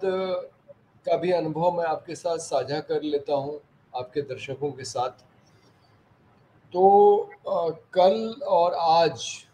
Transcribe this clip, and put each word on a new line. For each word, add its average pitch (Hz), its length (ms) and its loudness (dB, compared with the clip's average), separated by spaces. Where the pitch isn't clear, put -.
अ, 185 460 -4
का 170 120 2
भी 180 140 0
अनुभव 170 460 0
मैं 170 80 -2
आपके 156 300 -6
साथ 165 220 -4
साझा 143 420 -2
कर 151 220 -4
लेता 147 320 -2
हूं, 143 260 -4
आपके - 260 -6
दर्शकों 131 500 -8
के 131 120 -14
साथ। - 260 -4
तो, 202 440 6
अ, 170 200 -2
कल 220 420 2
और 175 260 2
आज 165 800 0